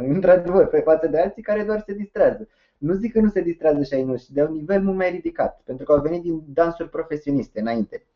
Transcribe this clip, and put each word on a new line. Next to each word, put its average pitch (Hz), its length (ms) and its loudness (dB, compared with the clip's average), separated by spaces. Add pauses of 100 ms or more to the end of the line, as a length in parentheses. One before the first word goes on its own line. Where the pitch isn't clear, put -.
<laughs> 143 100 0
într-adevăr, 175 520 4
pe 156 120 2
față 160 280 4
de 151 120 0
alții 202 220 -2
care 208 220 -2
doar 208 220 -4
se 202 80 -10
distrează. 165 540 -2 (300)
Nu 151 160 -2
zic 214 200 -4
că 220 60 2
nu 214 100 4
se 190 120 0
distrează 160 420 0
și 139 100 -4
ai 131 100 0
noștri, 131 300 -6
de 143 100 0
un 156 80 0
nivel 160 300 -2
mult 190 160 -2
mai 185 120 0
ridicat, 170 560 -4
pentru 127 200 -12
că 202 60 0
au 190 100 6
venit 165 200 -4
din 165 260 -6
dansuri 165 420 -2
profesioniste 143 720 -6
înainte. 113 460 -4 (100)